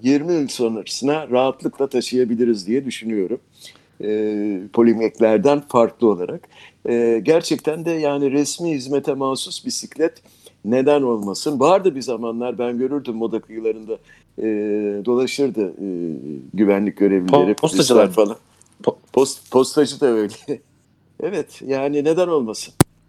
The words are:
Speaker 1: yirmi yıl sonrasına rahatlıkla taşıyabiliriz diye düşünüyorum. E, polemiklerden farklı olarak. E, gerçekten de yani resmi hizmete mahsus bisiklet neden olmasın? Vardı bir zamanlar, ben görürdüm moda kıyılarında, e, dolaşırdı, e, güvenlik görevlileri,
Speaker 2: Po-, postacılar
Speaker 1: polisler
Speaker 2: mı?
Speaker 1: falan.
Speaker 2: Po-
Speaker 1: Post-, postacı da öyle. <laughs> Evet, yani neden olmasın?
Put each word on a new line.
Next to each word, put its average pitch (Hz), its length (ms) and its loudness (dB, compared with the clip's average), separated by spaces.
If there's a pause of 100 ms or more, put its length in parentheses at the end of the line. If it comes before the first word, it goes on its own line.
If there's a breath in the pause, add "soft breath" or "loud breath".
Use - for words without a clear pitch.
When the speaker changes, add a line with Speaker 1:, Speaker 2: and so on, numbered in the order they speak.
Speaker 1:
yirmi 143 300 2
yıl 147 140 0
sonrasına 123 840 -4
rahatlıkla 131 580 0
taşıyabiliriz 117 800 0
diye 131 180 0
düşünüyorum. 110 540 -4 (640 soft breath)
E, 104 40 -4 (680)
polemiklerden 113 920 4
farklı 117 420 2
olarak. 101 320 -2 (480 soft breath)
E, 117 340 2
gerçekten 160 640 0
de 170 60 -2
yani 143 400 -2
resmi 147 400 -2
hizmete 139 420 -2
mahsus 135 520 -6
bisiklet - 560 -4 (440 soft breath)
neden 131 360 2
olmasın? 117 580 -2
Vardı 180 360 4
bir 135 60 -8
zamanlar, 117 560 -6
ben 120 200 -4
görürdüm 127 380 -4
moda 110 240 -4
kıyılarında, 110 540 -6 (440 soft breath)
e, 110 80 -4 (600)
dolaşırdı, 123 640 0
e, 90 200 -10 (680)
güvenlik 101 440 2
görevlileri, 98 540 4
Speaker 2:
Po-, 104 40 2
postacılar 135 500 4
Speaker 1:
polisler 98 200 4
Speaker 2:
mı? - 40 0
Speaker 1:
falan. 113 80 -10 (460)
Speaker 2:
Po- - 140 -2 (160)
Speaker 1:
Post-, - 380 0
postacı 131 500 2
da 147 40 2
öyle. 110 280 0 (140)
<laughs> - 140 -8 (640)
Evet, 170 420 -8
yani 139 380 -2
neden 165 240 2
olmasın? 127 460 -2 (360)